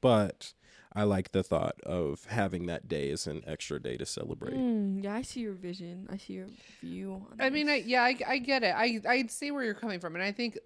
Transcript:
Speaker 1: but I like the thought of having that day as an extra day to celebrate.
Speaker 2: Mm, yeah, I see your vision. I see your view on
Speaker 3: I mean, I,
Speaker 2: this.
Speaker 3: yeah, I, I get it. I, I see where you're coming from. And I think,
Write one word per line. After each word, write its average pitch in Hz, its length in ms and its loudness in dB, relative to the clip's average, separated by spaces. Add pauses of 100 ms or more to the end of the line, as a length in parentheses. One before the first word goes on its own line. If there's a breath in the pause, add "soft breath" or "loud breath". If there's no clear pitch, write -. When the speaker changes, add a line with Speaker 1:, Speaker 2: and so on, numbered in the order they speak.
Speaker 1:
but 107 520 6 (400 soft breath)
I 104 120 2
like 98 280 4
the 95 100 4
thought - 400 0
of 78 440 -2
having 92 400 0
that 85 220 -4
day 71 220 0
as - 160 -2
an 76 200 -4
extra 76 340 -6
day 60 160 -4
to - 80 -6
celebrate. - 520 -6
Speaker 2:
Mm, 214 480 0
yeah, 202 100 -4
I 240 80 -4
see 262 180 -8
your 214 140 -6
vision. 180 560 -10
I 190 60 -6
see 196 180 -10
your 190 140 -10 (320)
view 185 320 -8 (180)
on - 100 -16
Speaker 3:
I 269 100 4
mean, 294 180 2
I, 294 100 4
Speaker 2:
this. 196 100 -4
Speaker 3:
yeah, 247 140 6
I, 247 240 4
I 262 120 2
get 254 260 2
it. 185 120 4
I, 226 320 2
I 254 200 4
see 285 220 -6
where 285 120 -2
you're 220 120 0
coming 208 260 -4
from. 170 140 -6
And 180 100 0
I 202 80 0
think, 233 340 -4